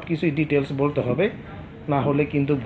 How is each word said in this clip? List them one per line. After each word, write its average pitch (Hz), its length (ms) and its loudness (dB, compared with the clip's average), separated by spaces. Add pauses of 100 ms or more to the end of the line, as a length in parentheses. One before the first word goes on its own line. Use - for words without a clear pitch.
কিছুই 160 240 0
details 143 400 2
বলতে 143 300 0
হবে, 127 240 2 (640)
না 139 120 2
হলে 143 240 2
কিন্তু 143 280 2 (120)